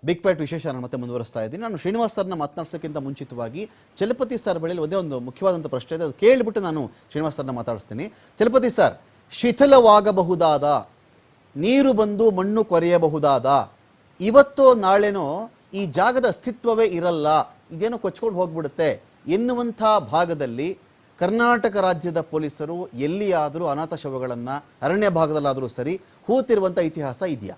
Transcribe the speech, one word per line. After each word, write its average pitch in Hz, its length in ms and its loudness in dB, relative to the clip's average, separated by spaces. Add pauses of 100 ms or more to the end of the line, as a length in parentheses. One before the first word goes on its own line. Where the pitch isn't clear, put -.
ಬಿಗ್ 175 180 -2
ಫೈಟ್ 185 160 2
ವಿಶೇಷ 160 260 -6
ನಾನು 131 160 -6
ಮತ್ತೆ 123 160 -8
ಮುಂದುವರಿಸ್ತಾ 120 460 -8
ಇದ್ದೀನಿ. 143 200 -10
ನಾನು 220 140 -8
ಶ್ರೀನಿವಾಸ್ 214 360 -2
ಸರ್ನ 190 200 -4
ಮಾತನಾಡ್ಸೋಕ್ಕಿಂತ 156 640 -8
ಮುಂಚಿತವಾಗಿ 135 720 -10 (260)
ಚಲಪತಿ 240 420 -4
ಸರ್ 180 220 -4
ಬಳಿಯಲ್ಲಿ 165 240 -4
ಒಂದೇ 156 120 -4
ಒಂದು 156 240 -4
ಮುಖ್ಯವಾದಂಥ 160 480 -2
ಪ್ರಶ್ನೆ 135 280 -6
ಇದೆ, 165 80 -4
ಅದು 143 100 -4
ಕೇಳಿಬಿಟ್ಟು 226 480 4
ನಾನು 156 300 -4 (180)
ಶ್ರೀನಿವಾಸ್ 151 260 -4
ಸರ್ನ 135 140 -8
ಮಾತಾಡಿಸ್ತೀನಿ. 120 640 -8 (240)
ಚಲಪತಿ 233 320 4
ಸರ್, 160 240 2 (380)
ಶಿಥಿಲವಾಗಬಹುದಾದ, 196 1600 4 (680)
ನೀರು 254 380 4
ಬಂದು 208 380 2
ಮಣ್ಣು 202 320 -2
ಕೊರೆಯಬಹುದಾದ, 151 1080 2 (500)
ಇವತ್ತೋ 262 540 6
ನಾಳೆನೋ 196 760 0 (220)
ಈ 196 120 -4
ಜಾಗದ 220 400 0
ಅಸ್ತಿತ್ವವೇ 226 600 0
ಇರಲ್ಲ, 165 540 0 (300)
ಇದೇನೋ 214 260 -4
ಕೊಚ್ಕೊಂಡು 196 400 -4
ಹೋಗ್ಬಿಡುತ್ತೆ 160 680 -2 (240)
ಎನ್ನುವಂಥ 233 560 -2 (280)
ಭಾಗದಲ್ಲಿ 151 680 -2 (400)
ಕರ್ನಾಟಕ 226 580 0
ರಾಜ್ಯದ 175 420 0
ಪೊಲೀಸರು 156 680 -6
ಎಲ್ಲಿಯಾದರೂ 160 800 -2
ಅನಾಥ 156 280 -4
ಶವಗಳನ್ನ, 127 560 -8 (320)
ಅರಣ್ಯ 196 280 2
ಭಾಗದಲ್ಲಾದರೂ 147 580 0
ಸರಿ, 147 340 -6 (260)
ಹೂತಿರುವಂಥ 208 520 2
ಇತಿಹಾಸ 156 420 -4
ಇದೆಯಾ? 127 360 -6